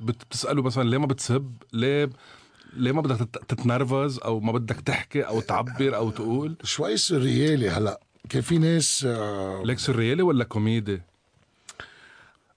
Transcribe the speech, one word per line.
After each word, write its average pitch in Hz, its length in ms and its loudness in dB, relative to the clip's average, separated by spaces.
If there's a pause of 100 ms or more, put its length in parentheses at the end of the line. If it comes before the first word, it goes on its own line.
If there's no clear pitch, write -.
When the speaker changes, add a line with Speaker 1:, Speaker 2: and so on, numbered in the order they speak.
Speaker 1:
بت-، 113 220 -4
بتسأله - 380 -2
مثلًا 123 280 2
ليه 131 80 2
ما 147 80 2
بتسب؟ 131 500 -2 (160)
ليه، 139 380 0 (600)
ليه 127 200 0
ما 160 80 2
بدك 131 180 0
تت-، - 300 -4
تتنرفز 127 680 0
أو 113 220 -2
ما 113 120 2
بدك 117 280 -2
تحكي 135 420 -2
أو 113 180 0
تعبر 123 560 -2
أو 110 140 0
تقول؟ 127 520 -2
Speaker 2:
شوي 196 340 -2
سريالي 135 760 2
هلأ. 101 300 -2 (280)
كان 131 140 0
في 165 160 2
ناس، 160 500 2
آه، 101 560 -4
Speaker 1:
ليك 120 140 0
سريالي 127 440 2
ولا 143 220 4
كوميدي؟ 107 580 0 (1500)